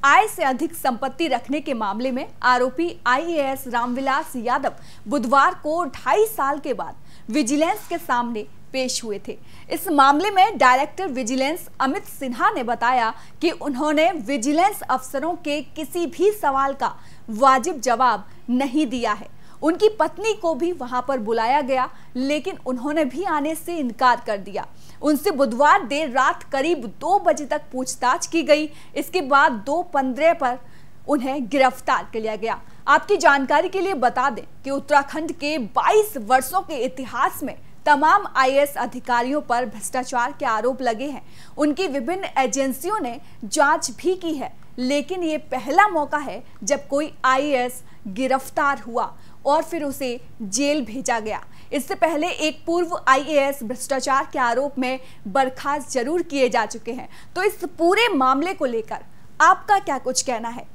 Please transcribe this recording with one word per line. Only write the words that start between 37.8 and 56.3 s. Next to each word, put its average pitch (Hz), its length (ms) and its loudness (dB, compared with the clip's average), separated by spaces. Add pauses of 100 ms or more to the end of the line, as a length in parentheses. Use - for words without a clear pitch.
तमाम 311 400 6 (100)
आईएएस 277 420 4
अधिकारियों 247 640 -2
पर 247 240 0
भ्रष्टाचार 247 720 -4
के 294 60 -4
आरोप 240 360 0
लगे 233 240 0
हैं। 277 160 -8 (360)
उनकी 302 300 2
विभिन्न 285 400 -2 (100)
एजेंसियों 269 600 0
ने 240 180 -6 (260)
जांच 302 480 2
भी 349 220 0
की 339 200 -4
है, 254 180 -6 (260)
लेकिन 285 440 0
ये 311 160 0 (100)
पहला 285 400 2
मौका 302 300 -2
है 233 240 -8 (220)
जब 269 240 -2
कोई 294 240 -2 (120)
आईएएस 262 580 2 (260)
गिरफ्तार 262 720 0
हुआ 226 320 -4 (340)
और 302 160 4
फिर 320 220 -4
उसे 254 360 -4 (220)
जेल 277 420 0
भेजा 233 360 -2
गया। 214 220 -6 (300)
इससे 294 220 -2
पहले 330 340 2
एक - 380 -2
पूर्व 339 320 0 (100)
आईएएस 277 540 4
भ्रष्टाचार 262 680 -2
के 302 60 -4
आरोप 254 400 0
में 254 220 -2 (260)
बर्खास्त 269 640 0
जरूर 277 320 0
किए 277 260 2